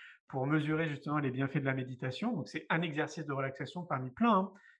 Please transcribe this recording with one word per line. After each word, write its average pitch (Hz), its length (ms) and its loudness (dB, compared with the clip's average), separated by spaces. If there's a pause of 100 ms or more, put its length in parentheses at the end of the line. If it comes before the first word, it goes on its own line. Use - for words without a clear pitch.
(300)
pour 131 180 0
mesurer 156 420 2
justement 147 300 -2
les 135 140 0
bienfaits 135 260 2
de 135 60 0
la 135 100 2
méditation. 131 580 -2
Donc 160 160 -4
c'est - 220 -8
un 170 120 4
exercice 156 440 -2
de 143 60 -4
relaxation 135 500 -4
parmi 127 300 -4
plein, 226 260 6
hein. 196 140 0 (260)